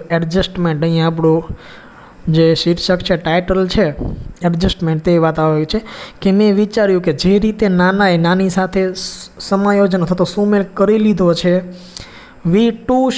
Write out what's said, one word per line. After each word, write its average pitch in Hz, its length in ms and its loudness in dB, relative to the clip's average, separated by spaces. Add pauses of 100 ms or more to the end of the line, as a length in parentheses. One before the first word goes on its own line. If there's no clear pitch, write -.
(120)
adjustment, 165 720 -2
અહીંયા 165 240 0
આપણું 165 500 0 (720)
જે 160 260 4
શીર્ષક 175 440 -2
છે, 180 180 -2
title 180 500 -2
છે, 180 260 0 (500)
adjustment, 165 600 -2
તે 175 140 2
વાત 160 220 0
આવી 156 260 0
છે 214 160 -4 (400)
કે 196 100 2
મેં 202 240 4
વિચાર્યું 202 460 2
કે 175 120 0
જે 190 260 2
રીતે 214 280 0
નાનાએ 185 500 2
Nani 185 320 2
સાથે 185 440 -2
સ-, - 360 -12 (100)
સમાયોજન 196 640 2
થતો 175 200 0
સુમેળ 202 500 0
કરી 208 240 2
લીધો 196 360 2
છે, 180 360 0 (800)
"We 220 180 4
too 254 480 0